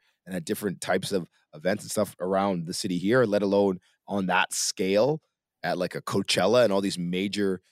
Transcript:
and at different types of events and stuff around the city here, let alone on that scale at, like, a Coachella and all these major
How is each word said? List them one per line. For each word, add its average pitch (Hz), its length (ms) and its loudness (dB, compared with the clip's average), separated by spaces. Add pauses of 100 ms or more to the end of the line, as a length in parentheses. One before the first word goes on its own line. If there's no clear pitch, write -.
(260)
and 92 100 -8
at 85 100 -6
different 101 360 -4
types 92 300 -2
of 90 160 -2 (260)
events 90 300 -2
and 107 80 -12
stuff - 280 -2
around 95 480 0
the 90 60 -8
city 90 260 -4
here, 117 260 4
let 101 160 2
alone 98 380 2 (280)
on 95 200 -2
that 90 260 0
scale 104 680 0 (420)
at, 85 140 -2
like, 90 180 -4
a - 60 -6
Coachella 101 640 2
and 104 80 4
all 98 100 2
these 90 180 -2
major 95 600 -2 (100)